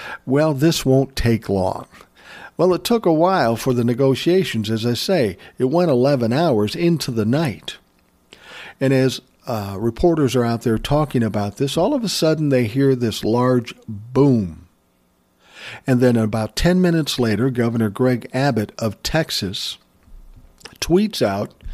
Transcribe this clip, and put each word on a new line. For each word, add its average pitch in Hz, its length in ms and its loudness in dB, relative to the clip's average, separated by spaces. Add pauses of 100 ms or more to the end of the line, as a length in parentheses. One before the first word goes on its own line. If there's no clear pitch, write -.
(260)
well, 147 280 2
this 156 320 0
won't 135 320 2
take 113 320 0
long. 95 380 -2 (720)
Well, 180 180 4
it 170 80 -6
took 233 240 0
a 165 60 4
while 160 420 2
for 127 180 -2
the 120 100 -2
negotiations, 123 840 0
as 110 160 -2
I 120 80 0
say. 123 440 -2 (200)
It 127 80 -2
went 165 240 0
eleven 127 420 2
hours 123 440 0
into 170 340 0
the 113 160 -2
night. 127 520 -2 (1040)
And 135 140 2
as, 131 260 2 (280)
uh, 101 320 -6
reporters 131 560 2
are 123 100 2
out 117 160 -2
there 113 160 0
talking 143 460 0
about 101 340 -4
this, 139 180 -2
all 190 180 0
of 226 100 -2
a 196 60 -4
sudden 156 400 0
they 127 160 2
hear 135 300 2
this 120 280 -4
large 120 500 0 (140)
boom. 110 800 0 (1200)
And 123 140 4
then 123 140 4
about 110 400 -2
ten 175 260 2
minutes 165 380 0
later, 117 300 2
Governor 117 400 0
Greg 123 420 0
Abbott 113 460 -2
of 110 240 -6
Texas - 760 -4 (1000)
tweets 202 420 0
out, 104 320 -2 (200)